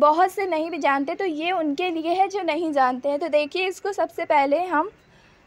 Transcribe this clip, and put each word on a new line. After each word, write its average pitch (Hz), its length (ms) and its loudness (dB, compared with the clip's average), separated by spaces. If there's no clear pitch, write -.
बहुत 320 300 6
से 392 160 -4
नहीं 320 240 -2
भी 349 80 -6
जानते, 285 360 0
तो 392 100 -2
ये 330 280 -2
उनके 330 380 -2
लिए 330 220 -2
है 381 160 2
जो 392 140 -6
नहीं 320 300 -2
जानते 254 360 0
हैं। 285 100 -2
तो 330 100 -4
देखिए 302 380 0
इसको 381 260 -6
सबसे 330 320 -4
पहले 294 400 2
हम 349 260 -2